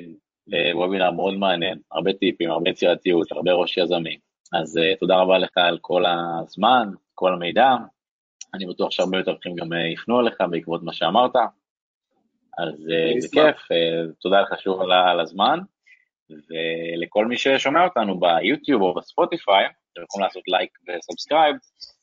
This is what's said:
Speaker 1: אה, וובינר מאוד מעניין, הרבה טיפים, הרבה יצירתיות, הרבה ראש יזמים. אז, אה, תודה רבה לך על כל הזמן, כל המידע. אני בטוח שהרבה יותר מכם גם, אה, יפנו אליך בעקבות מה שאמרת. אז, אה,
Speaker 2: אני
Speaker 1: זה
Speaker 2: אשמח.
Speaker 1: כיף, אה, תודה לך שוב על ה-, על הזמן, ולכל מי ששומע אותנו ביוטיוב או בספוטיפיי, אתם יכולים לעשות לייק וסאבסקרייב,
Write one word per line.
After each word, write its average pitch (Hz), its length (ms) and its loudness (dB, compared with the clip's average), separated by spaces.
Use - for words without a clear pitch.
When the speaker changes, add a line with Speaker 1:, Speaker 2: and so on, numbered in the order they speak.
Speaker 1:
אה, 82 220 0
וובינר 92 340 0
מאוד 87 240 -2
מעניין, 92 440 -2
הרבה 82 220 -2
טיפים, 87 380 -2
הרבה 82 200 -2
יצירתיות, 87 640 2
הרבה 78 200 0
ראש 87 240 0
יזמים. 85 420 -2
אז, 80 260 -4
אה, 82 180 0
תודה 90 200 2
רבה 92 220 4
לך 90 200 -4
על 87 220 2
כל 90 260 -2
הזמן, 87 840 0
כל 92 180 0
המידע. 87 380 2
אני 95 120 -10
בטוח 90 240 -4
שהרבה 92 280 0
יותר 92 140 -2
מכם 87 220 -12
גם, 85 180 -8
אה, 85 140 -2
יפנו 113 340 0
אליך 113 180 0
בעקבות 82 320 -6
מה 82 100 -10
שאמרת. 117 440 2
אז, 78 320 -6
אה, 82 220 2
Speaker 2:
אני - 80 -2
Speaker 1:
זה - 80 -6
Speaker 2:
אשמח. 151 160 4
Speaker 1:
כיף, - 280 0
אה, 82 480 0
תודה 98 200 2
לך 95 200 -2
שוב 95 200 -2
על 92 120 -2
ה-, 90 180 6
על 87 100 2
הזמן, 98 380 0
ולכל 82 960 -4
מי 120 100 -4
ששומע 139 480 2
אותנו 107 360 0
ביוטיוב 98 640 2
או 90 120 2
בספוטיפיי, 175 680 0
אתם 87 100 -16
יכולים 98 220 -4
לעשות 90 220 -4
לייק 90 240 -2
וסאבסקרייב, 143 680 0